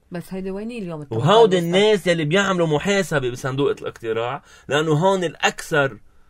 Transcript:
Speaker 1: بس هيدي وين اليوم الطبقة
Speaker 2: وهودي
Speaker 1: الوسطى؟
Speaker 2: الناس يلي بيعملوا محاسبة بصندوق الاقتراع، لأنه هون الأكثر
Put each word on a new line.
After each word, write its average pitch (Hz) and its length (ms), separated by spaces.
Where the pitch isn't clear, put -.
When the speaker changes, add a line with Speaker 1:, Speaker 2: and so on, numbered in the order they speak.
Speaker 1:
بس 175 240
هيدي 190 160
وين 208 200
اليوم 175 320
الطبقة 123 160
Speaker 2:
وهودي 185 400
Speaker 1:
الوسطى؟ 170 200
Speaker 2:
الناس 208 280
يلي 165 180
بيعملوا 180 420
محاسبة 156 640
بصندوق 131 400
الاقتراع، 113 720
لأنه 156 240
هون 185 320
الأكثر 139 720